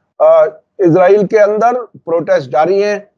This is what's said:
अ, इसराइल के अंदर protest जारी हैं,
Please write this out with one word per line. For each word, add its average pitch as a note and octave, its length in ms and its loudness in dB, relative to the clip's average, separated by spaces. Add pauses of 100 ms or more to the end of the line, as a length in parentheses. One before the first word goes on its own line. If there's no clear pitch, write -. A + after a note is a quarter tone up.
(220)
अ, D#3 400 2 (180)
इसराइल F#3 480 2
के - 100 -2
अंदर G#3+ 440 0
protest E3 680 -4
जारी E3 320 0
हैं, G3+ 360 -6